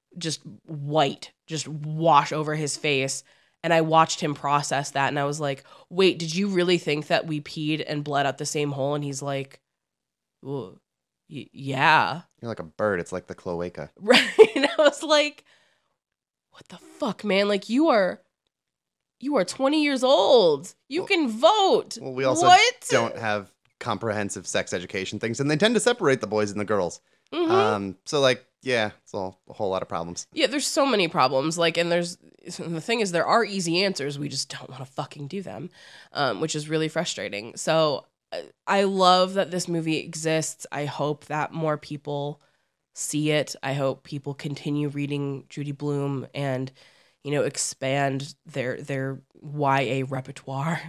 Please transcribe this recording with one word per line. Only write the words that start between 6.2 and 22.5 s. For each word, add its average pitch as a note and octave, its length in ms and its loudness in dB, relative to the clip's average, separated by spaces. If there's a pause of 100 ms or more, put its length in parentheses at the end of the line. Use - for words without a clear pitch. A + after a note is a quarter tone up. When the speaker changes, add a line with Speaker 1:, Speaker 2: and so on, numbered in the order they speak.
Speaker 1:
you G3 140 0
really F3+ 300 2
think D3 300 -2
that E3+ 180 2
we D3+ 140 -4
peed D3+ 480 -4
and D3 160 -4
bled C#3+ 220 0
out C3+ 120 -4
the D3 80 -6
same D3 260 -2
hole?" C#3 220 -2
And D3 80 -4
he's C#3 200 -8
like, C#3 380 -8 (800)
"Well, B2+ 360 -10 (500)
y-, D3 240 -14
yeah." C3+ 680 2 (200)
Speaker 2:
You're A#2 100 -10
like G#2+ 100 -8
a E2+ 40 -8
bird. G2 360 0
It's - 120 -8
like F2+ 140 -8
the F#2 80 -10
cloaca. F2 600 -8
Speaker 1:
<laughs> - 60 -20
Right. A3+ 300 4 (240)
And C#4 120 0
I - 160 -2
was - 200 4
like, D4 400 2 (1080)
"What - 180 -20
the F3+ 100 -20
fuck, - 460 -6
man? G3+ 240 2
Like, G3+ 200 -2
you C#4 200 2
are, G3+ 320 2 (1000)
you C#4 160 -2
are F#3+ 80 2
twenty C#4+ 380 0
years C4+ 220 0
old. B3 720 6 (140)
You D#4 140 -4
Speaker 2:
Well, - 60 -8
Speaker 1:
can E4 200 2
vote." D4+ 720 2
Speaker 2:
well, C3 120 -8
we B2+ 120 -2
also D#4 220 4
Speaker 1:
What? G#4 440 8